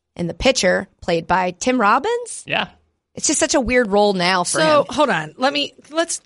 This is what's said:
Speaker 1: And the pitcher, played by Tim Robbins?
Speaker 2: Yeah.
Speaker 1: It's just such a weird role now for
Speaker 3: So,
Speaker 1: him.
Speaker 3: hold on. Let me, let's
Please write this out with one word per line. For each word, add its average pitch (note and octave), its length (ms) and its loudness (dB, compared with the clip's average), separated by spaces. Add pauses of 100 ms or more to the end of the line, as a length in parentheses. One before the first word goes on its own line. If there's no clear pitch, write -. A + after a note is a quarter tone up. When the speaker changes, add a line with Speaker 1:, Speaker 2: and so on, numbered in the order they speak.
(140)
Speaker 1:
And F3 160 -6
the E3+ 40 -8
pitcher, F#3+ 520 0 (160)
played E3+ 240 -2
by F3+ 240 0
Tim B3+ 300 -2
Robbins? E4+ 680 0
Speaker 2:
Yeah. - 220 -2 (460)
Speaker 1:
It's - 140 -4
just D#4 100 0
such - 160 0
a D4 60 2
weird B3 320 0
role G#3 200 4
now F3+ 300 0
for - 160 -4
Speaker 3:
So, D#4 220 4
Speaker 1:
him. C#4+ 80 0
Speaker 3:
hold C4 220 0
on. D#3 260 -4
Let C#4 160 0
me, F#3+ 220 -6 (160)
let's E4 360 -4